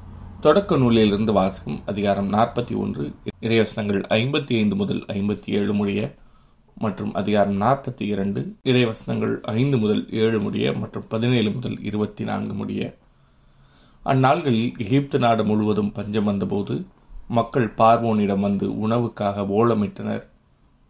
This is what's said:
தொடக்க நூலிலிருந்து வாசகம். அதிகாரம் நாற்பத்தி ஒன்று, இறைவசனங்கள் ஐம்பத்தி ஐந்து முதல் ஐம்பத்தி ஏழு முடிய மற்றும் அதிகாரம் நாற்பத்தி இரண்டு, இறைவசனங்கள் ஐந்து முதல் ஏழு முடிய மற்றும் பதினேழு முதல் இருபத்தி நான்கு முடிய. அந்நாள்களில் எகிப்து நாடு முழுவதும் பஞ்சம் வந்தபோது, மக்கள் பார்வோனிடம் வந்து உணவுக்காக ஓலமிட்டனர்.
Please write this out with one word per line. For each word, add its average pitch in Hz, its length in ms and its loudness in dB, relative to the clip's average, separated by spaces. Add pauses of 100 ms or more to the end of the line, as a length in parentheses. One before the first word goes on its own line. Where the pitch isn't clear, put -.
(400)
தொடக்க 165 360 4
நூலிலிருந்து 110 560 4
வாசகம். - 540 0
அதிகாரம் 101 460 0
நாற்பத்தி 110 440 0
ஒன்று, 104 380 -6 (260)
இறைவசனங்கள் 107 680 0
ஐம்பத்தி 135 460 0
ஐந்து 104 220 2
முதல் 98 360 -2
ஐம்பத்தி 101 340 -2
ஏழு 202 280 0
முடிய 202 400 -2 (640)
மற்றும் 104 360 -4
அதிகாரம் 101 460 2
நாற்பத்தி 123 420 -2
இரண்டு, 104 600 -4
இறைவசனங்கள் 113 760 0
ஐந்து 127 380 0
முதல் 104 340 0
ஏழு 110 280 2
முடிய 107 320 -2
மற்றும் 113 360 -8
பதினேழு 113 420 0
முதல் 107 320 -6
இருபத்தி 104 420 -4
நான்கு 104 300 -6
முடிய. 101 420 -6 (1080)
அந்நாள்களில் 131 760 2
எகிப்து 135 400 0
நாடு 117 260 2
முழுவதும் 107 480 0
பஞ்சம் 104 320 -4
வந்தபோது, 104 600 -2 (420)
மக்கள் 117 500 0
பார்வோனிடம் 107 640 4
வந்து 101 280 0
உணவுக்காக 107 800 -2
ஓலமிட்டனர். 107 760 0 (680)